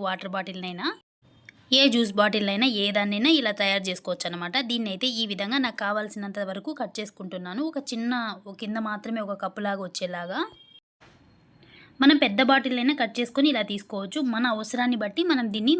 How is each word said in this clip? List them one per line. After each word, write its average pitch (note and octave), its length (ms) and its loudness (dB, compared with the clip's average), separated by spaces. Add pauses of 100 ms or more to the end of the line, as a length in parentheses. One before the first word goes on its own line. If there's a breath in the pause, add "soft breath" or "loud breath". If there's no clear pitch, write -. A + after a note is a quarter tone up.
వాటర్ F#3 320 -4
బాటిల్నైనా, F#3 500 -6 (920)
ఏ C4+ 60 8 (100)
జ్యూస్ A#3 240 4
బాటిల్నైనా, G#3 500 4 (140)
ఏ - 20 2 (120)
దాన్నైనా G#3 420 2
ఇలా A3+ 140 0 (100)
తయారు G3 260 2
చేసుకోవచ్చు F3+ 420 -4
అనమాట. F3 260 -4 (160)
దీన్ని A#3 220 -2
అయితే F#3+ 140 -2 (140)
ఈ - 100 0
విధంగా G3+ 320 -2
నాకు A3+ 200 -4
కావాల్సినంత G#3 560 -4 (100)
వరకు G3 300 -8
కట్ G3+ 200 -6
చేసుకుంటున్నాను. F#3 680 -8
ఒక D4+ 100 -6 (120)
చిన్న, A#3 200 -2 (380)
ఒక G3 140 -14
కింద G#3+ 140 -4 (120)
మాత్రమే A3 360 -6
ఒక G3 180 -6
కప్పులాగా G3+ 440 -4
వచ్చేలాగా. F3+ 540 -6 (1600 loud breath)
మనం D4 120 10 (100)
పెద్ద G3+ 140 2 (120)
బాటిల్ C4 320 4
అయినా C#4+ 180 2
కట్ A3 180 -4
చేసుకొని C#4 340 2
ఇలా G#3+ 200 0
తీసుకోవచ్చు. G3 480 -6 (140)
మన A#3 100 0 (120)
అవసరాన్ని A#3+ 480 0
బట్టి G#3 180 -2 (100)
మనం B3+ 120 2 (120)
దీన్ని A#3+ 220 4